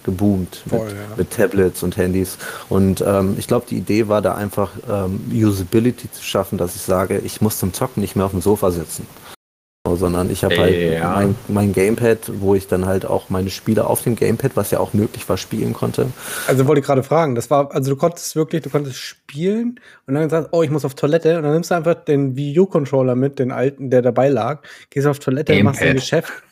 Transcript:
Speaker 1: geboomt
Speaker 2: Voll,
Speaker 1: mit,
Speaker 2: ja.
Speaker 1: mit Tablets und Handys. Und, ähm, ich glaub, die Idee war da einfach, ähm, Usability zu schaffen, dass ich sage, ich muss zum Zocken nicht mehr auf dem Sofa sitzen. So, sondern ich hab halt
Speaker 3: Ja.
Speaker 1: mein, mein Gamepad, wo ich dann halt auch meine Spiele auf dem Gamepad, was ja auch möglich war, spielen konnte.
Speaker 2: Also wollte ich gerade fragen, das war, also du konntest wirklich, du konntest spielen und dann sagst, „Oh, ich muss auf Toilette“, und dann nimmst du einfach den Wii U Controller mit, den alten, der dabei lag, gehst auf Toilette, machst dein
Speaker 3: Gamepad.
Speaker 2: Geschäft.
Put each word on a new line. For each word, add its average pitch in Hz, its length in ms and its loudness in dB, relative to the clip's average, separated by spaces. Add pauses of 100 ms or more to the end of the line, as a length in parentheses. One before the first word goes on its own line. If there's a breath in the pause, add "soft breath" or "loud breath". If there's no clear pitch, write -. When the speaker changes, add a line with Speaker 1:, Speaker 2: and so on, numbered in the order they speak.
Speaker 1:
geboomt 95 640 -2
Speaker 2:
Voll, 113 180 -2
Speaker 1:
mit, 104 60 -8
Speaker 2:
ja. 101 240 -12
Speaker 1:
mit 92 160 -2
Tablets 95 500 2
und 90 140 -2
Handys. 92 420 0 (300 loud breath)
Und, 98 380 4
ähm, 98 320 2
ich 104 100 -6
glaub, 120 180 0
die 113 120 -4
Idee 104 300 0
war 104 140 2
da 92 140 0
einfach, 101 340 -2 (180)
ähm, 98 320 -2 (120)
Usability 107 760 0
zu - 120 -16
schaffen, 101 340 -2
dass 87 200 -4
ich - 60 -12
sage, 95 360 0
ich 95 220 -8
muss 107 180 0
zum 92 140 -2
Zocken - 280 -4
nicht 98 160 -4
mehr 98 100 2
auf 95 60 -4
dem 92 100 -4
Sofa 101 280 2
sitzen. 85 360 -6 (800 loud breath)
So, 87 100 0
sondern 90 340 0
ich - 140 -2
hab 92 140 2
halt 90 200 4
Speaker 3:
Ja. 82 360 0
Speaker 1:
mein, 101 200 2 (140)
mein 101 240 2
Gamepad, 113 640 2
wo 98 200 2
ich 95 140 0
dann 92 160 0
halt 95 220 0
auch - 240 -2
meine 95 180 0
Spiele - 380 0
auf - 160 0
dem 120 120 0
Gamepad, 107 400 0
was 101 160 0
ja - 80 0
auch 95 140 -2
möglich - 340 -2
war, 95 120 -2
spielen 113 340 -4
konnte. 120 360 -2 (380 loud breath)
Speaker 2:
Also 131 200 2
wollte 147 140 4
ich 139 60 -4
gerade 131 160 2
fragen, 151 320 2
das 117 160 -4
war, 143 220 2
also 135 200 -2
du 135 40 0
konntest 170 400 -2
wirklich, 156 260 -2
du 143 60 -12
konntest 143 280 -4
spielen 214 840 -6 (260 loud breath)
und 135 80 -2
dann 156 140 2
sagst, 156 240 0
„Oh, 170 100 4
ich 151 60 2
muss 147 160 -2
auf 135 100 -4
Toilette“, 160 440 2
und 151 60 -4
dann 147 100 2
nimmst 175 160 -2
du 180 60 4
einfach 165 180 2
den 139 420 0
Wii 143 240 0
U 190 60 6
Controller 131 480 2
mit, 139 240 0
den 127 140 0
alten, 131 360 -2
der 123 140 6
dabei 127 260 2
lag, 127 320 0 (300 loud breath)
gehst 139 160 0
auf 139 120 2
Toilette, 143 360 0 (100)
machst 123 160 2
dein 165 80 2
Speaker 3:
Gamepad. 131 140 2
Speaker 2:
Geschäft. - 300 -2 (200)